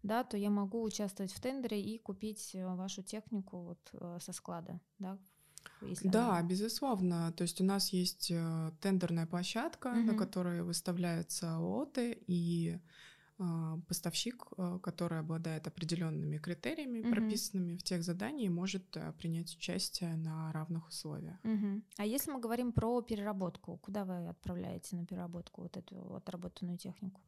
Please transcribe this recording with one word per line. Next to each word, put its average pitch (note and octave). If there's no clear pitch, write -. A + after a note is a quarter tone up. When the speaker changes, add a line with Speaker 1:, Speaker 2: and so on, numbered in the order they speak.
Speaker 1:
да, A3
то A#3+
я G3+
могу G3+
участвовать G3
в -
тендере B3
и G#3+
купить, G#3+
э, F#3
вашу F#3+
технику G3
вот, F3
э, F3
со F#3
склада, F3
да, F#3+
если F#3+
Speaker 2:
Да, F3+
Speaker 1:
она -
Speaker 2:
безусловно. F#3
То E3+
есть E3+
у F#3+
нас G3
есть, F3+
э, E3
тендерная F3
площадка, A#3
на A3+
Speaker 1:
Мгм. -
Speaker 2:
которой F3+
выставляются E3+
лоты, A#3
и, E3+
а, E3
поставщик, -
э, F3+
который E3+
обладает D#3+
определёнными D#3
критериями, A#3+
Speaker 1:
Мгм. A3
Speaker 2:
прописанными F3
в F#3
тех F3
задании, G#3
может, F#3
э, D#3+
принять E3
участие F3
на D#3+
равных E3
условиях. D#3
Speaker 1:
Мгм. G#3
А G3+
если C#4
мы C4
говорим A#3
про A#3+
переработку, G3+
куда G3+
вы F3+
отправляете F3+
на F3
переработку F3
вот F3+
эту F#3
отработанную F3
технику? F#3+